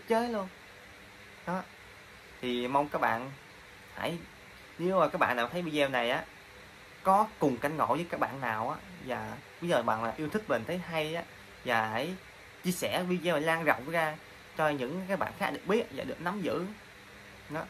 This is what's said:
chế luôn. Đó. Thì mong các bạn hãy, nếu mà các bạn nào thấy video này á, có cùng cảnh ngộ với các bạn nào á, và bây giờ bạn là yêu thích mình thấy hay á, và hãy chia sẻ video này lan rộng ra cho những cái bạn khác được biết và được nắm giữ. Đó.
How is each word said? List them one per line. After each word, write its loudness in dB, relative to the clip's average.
chế 2
luôn. -4
Đó. -2
Thì 0
mong 4
các 0
bạn 2
hãy, -2
nếu 2
mà 8
các -2
bạn 4
nào 2
thấy -2
video 2
này 2
á, 0
có 6
cùng 4
cảnh -2
ngộ 4
với -2
các -4
bạn -2
nào 0
á, -6
và -4
bây -4
giờ 4
bạn 0
là -2
yêu -4
thích -2
mình 2
thấy -2
hay -4
á, -6
và 2
hãy -2
chia 2
sẻ 0
video 2
này 2
lan 2
rộng 2
ra 0
cho 4
những -2
cái 0
bạn -2
khác 0
được -6
biết 2
và -6
được -6
nắm -4
giữ. 0
Đó. -4